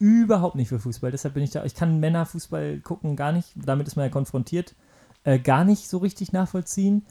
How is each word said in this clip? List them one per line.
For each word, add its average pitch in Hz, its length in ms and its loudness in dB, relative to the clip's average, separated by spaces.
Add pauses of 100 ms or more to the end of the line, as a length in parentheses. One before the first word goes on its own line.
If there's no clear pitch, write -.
überhaupt 208 560 4
nicht 127 120 0
für 123 120 -2
Fußball, 123 320 -6
deshalb 139 220 -6
bin 143 100 -2
ich 139 60 -4
da, - 140 -8
ich 135 120 -6
kann 160 240 2
Männerfußball 160 800 -4
gucken 156 340 -6
gar 143 180 -2
nicht, 175 220 -2
damit 139 320 -2
ist - 100 -12
man 143 100 0
ja 127 40 -2
konfrontiert, 139 640 -4 (480)
äh, 135 160 4
gar 135 260 4
nicht 202 240 4
so 185 100 -4
richtig 190 340 -4
nachvollziehen. 196 800 0